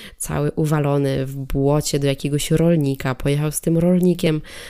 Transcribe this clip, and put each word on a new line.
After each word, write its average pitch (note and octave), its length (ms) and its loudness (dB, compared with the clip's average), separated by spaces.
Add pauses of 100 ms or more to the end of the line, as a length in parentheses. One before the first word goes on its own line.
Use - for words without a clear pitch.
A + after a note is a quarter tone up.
(160)
cały D3+ 400 -4
uwalony C#3+ 720 0
w C3+ 100 -10
błocie C#3 640 0
do C#3 80 0
jakiegoś C#3 440 -2
rolnika. D#3 640 2
Pojechał D3 380 0
z - 80 -8
tym E3 180 0
rolnikiem F3 600 2 (300)